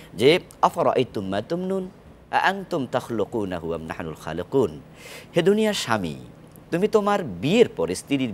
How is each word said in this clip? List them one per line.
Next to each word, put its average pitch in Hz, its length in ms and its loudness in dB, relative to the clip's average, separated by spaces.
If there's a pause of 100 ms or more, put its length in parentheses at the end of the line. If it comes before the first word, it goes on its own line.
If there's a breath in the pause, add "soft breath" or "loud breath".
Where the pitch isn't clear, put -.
(140 loud breath)
যে, 147 260 6 (220)
"আফারাআইতুম 127 680 0
মা 98 140 -2
তুমনুন 185 460 -4 (420)
আআনতুম 170 560 0
তাখলুকুনাহু 98 880 -2
আম 80 80 -6
নাহনুল 80 320 -8
খালিকুন।" 82 640 -2 (560 loud breath)
হে 170 60 2
দুনিয়ার 208 320 4
স্বামী, 98 400 -2 (560)
তুমি 180 180 0
তোমার 202 340 2
বিয়ের 139 460 2
পরে 82 260 -2
স্ত্রীর 131 400 -2